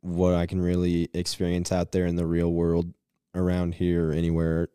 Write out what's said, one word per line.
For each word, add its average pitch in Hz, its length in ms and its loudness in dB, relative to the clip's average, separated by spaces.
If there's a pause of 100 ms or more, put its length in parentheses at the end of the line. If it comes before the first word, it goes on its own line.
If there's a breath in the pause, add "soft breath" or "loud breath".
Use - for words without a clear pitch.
what 90 340 2
I 85 120 0
can 92 140 -4
really 87 540 0
experience 87 560 -2
out 90 220 -2
there 90 140 0
in 85 100 0
the 85 100 0
real 85 260 0
world 85 400 0 (420)
around 90 420 0
here 85 340 0
or - 20 0
anywhere 82 640 0